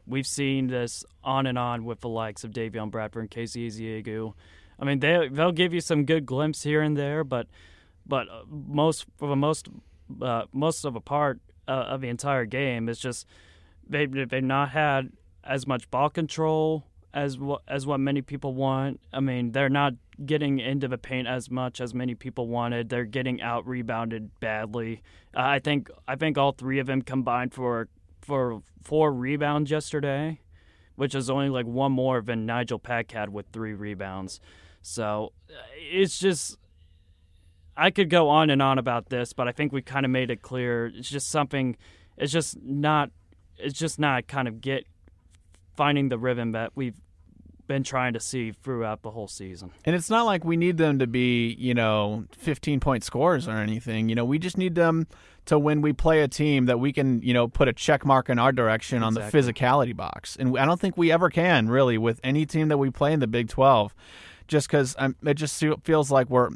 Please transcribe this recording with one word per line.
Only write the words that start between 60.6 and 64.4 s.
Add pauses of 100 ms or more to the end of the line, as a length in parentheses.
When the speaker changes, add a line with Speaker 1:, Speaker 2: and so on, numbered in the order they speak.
Speaker 2:
don't
think
we
ever
can,
really,
with
any
team
that
we
play
in
the
Big
twelve. (520)